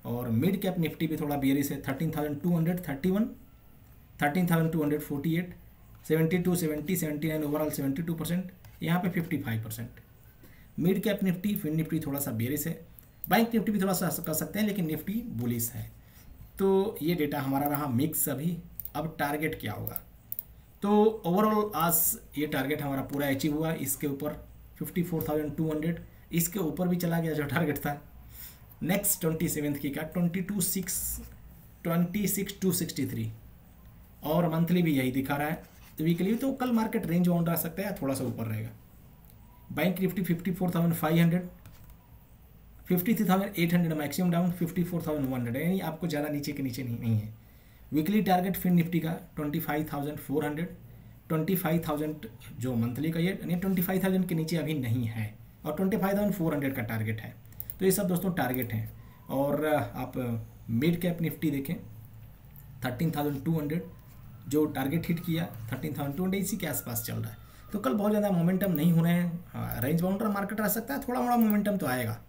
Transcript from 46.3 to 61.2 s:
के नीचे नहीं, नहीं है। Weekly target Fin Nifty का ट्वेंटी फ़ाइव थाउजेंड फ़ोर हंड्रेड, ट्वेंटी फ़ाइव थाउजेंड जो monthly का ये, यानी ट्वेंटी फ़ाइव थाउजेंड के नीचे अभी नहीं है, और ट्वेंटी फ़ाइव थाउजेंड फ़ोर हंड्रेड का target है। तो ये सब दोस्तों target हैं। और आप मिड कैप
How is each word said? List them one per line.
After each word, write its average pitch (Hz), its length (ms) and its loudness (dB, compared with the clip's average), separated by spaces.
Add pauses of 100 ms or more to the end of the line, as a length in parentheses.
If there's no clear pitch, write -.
के 139 120 -4
नीचे 127 200 -6
नहीं, 117 160 -4
नहीं 113 180 2
है। - 240 -4 (520)
Weekly 196 300 4
target 180 340 4
Fin 180 160 2
Nifty 170 260 4
का 160 120 -2 (240)
ट्वेंटी 151 240 -2
फ़ाइव 156 340 -2
थाउजेंड 147 240 -4
फ़ोर 135 280 -2
हंड्रेड, 156 240 -4 (600)
ट्वेंटी 165 260 2
फ़ाइव 170 320 2
थाउजेंड 151 400 -4 (320)
जो 123 160 -2
monthly 123 360 0
का 165 80 -2
ये, 180 120 2
यानी 165 240 -2
ट्वेंटी 185 260 0
फ़ाइव 190 220 0
थाउजेंड 185 240 4
के 170 80 0
नीचे 160 220 0
अभी 151 160 0
नहीं 120 320 0
है, 110 280 -4 (320)
और 147 100 -4
ट्वेंटी 190 220 2
फ़ाइव 196 200 2
थाउजेंड 202 160 2
फ़ोर 160 200 0
हंड्रेड 139 220 -2
का 127 60 -4
target 110 400 -4
है। - 120 -12 (460)
तो 185 60 2
ये 190 60 8
सब 202 160 2
दोस्तों 180 260 0
target 127 400 -2
हैं। 110 160 -2 (400)
और 143 360 2
आप 127 480 0 (560)
मिड 151 320 2
कैप 170 200 0